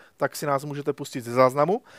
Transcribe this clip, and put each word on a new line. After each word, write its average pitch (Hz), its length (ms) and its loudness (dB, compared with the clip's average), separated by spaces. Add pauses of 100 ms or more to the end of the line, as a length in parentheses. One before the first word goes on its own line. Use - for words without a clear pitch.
(180)
tak - 180 -2
si 160 100 -8
nás 143 200 -2
můžete 143 280 -6
pustit 139 280 -10
ze 117 120 -8
záznamu. 143 480 4 (180)